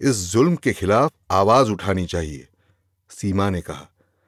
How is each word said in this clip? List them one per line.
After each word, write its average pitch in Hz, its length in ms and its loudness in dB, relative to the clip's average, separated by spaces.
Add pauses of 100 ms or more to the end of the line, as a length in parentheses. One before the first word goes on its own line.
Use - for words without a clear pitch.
इस 135 140 0
जुल्म 107 400 0
के 123 180 -2
खिलाफ 110 380 0 (200)
आवाज 110 380 4
उठानी 92 360 -2
चाहिए," 78 420 -6 (640)
सीमा 98 400 -2
ने 90 120 -4
कहा। 71 280 -12 (380)